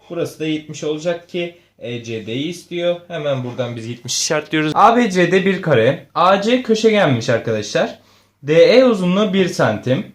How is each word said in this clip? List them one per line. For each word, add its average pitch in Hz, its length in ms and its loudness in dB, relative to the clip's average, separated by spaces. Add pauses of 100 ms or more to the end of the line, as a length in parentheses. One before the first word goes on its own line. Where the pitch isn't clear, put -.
(100)
Burası 170 300 -6
da 156 80 -4
yetmiş 151 360 -8
olacak 160 460 -6
ki 170 280 -8 (220)
E 117 240 -10
C 110 240 -10
D'yi 131 200 -6
istiyor. 175 480 -4 (120)
Hemen 147 360 -4
buradan 120 320 -6
biz 113 120 -12
yetmiş - 320 -8
işaretliyoruz. 156 560 -2
A 214 220 6
B 240 140 0
C 180 200 2
D 185 140 2
bir 185 160 0
kare. 139 540 2
A 185 260 4
C 247 220 0
köşegenmiş 208 680 2
arkadaşlar. 113 720 -2 (440)
D 143 100 0
E 170 300 6
uzunluğu 190 500 2
bir 190 140 2
santim. 127 680 -2